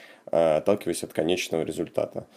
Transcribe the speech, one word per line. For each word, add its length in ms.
а, 260
отталкиваясь 460
от 100
конечного 500
результата. 720